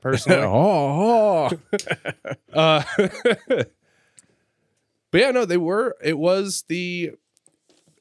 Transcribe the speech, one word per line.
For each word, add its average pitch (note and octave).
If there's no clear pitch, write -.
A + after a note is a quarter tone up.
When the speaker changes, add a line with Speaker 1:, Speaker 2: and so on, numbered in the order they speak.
Speaker 1:
personally. C#3
Speaker 2:
<laughs> A2
Oh, E3+
oh. E3+
Speaker 1:
Uh, D#3
<laughs> -
but E3+
yeah, C4+
no, B3
they F3
were. F#3+
It D3+
was F#3+
the F3